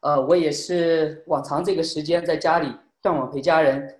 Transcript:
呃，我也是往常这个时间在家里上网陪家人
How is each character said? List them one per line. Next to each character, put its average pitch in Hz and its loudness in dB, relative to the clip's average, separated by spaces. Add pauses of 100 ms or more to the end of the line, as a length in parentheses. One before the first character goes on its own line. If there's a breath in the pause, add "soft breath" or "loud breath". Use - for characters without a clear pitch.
呃， 147 2
我 147 4
也 160 2
是 165 -2
往 147 -2
常 147 -4
这 190 0
个 170 -2
时 160 -6
间 170 -2
在 170 -2
家 165 0
里 139 -6 (300)
上 170 0
网 127 -4
陪 135 -6
家 160 4
人 139 2